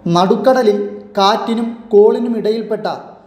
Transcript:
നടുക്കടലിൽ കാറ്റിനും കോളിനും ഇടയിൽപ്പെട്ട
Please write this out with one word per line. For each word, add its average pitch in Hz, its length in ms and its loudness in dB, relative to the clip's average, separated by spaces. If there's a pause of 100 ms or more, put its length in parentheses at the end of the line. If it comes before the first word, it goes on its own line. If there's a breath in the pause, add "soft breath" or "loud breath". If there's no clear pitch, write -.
(160)
നടുക്കടലിൽ 214 600 2 (400)
കാറ്റിനും 220 500 0 (240)
കോളിനും 233 480 4
ഇടയിൽപ്പെട്ട 214 480 -4 (400)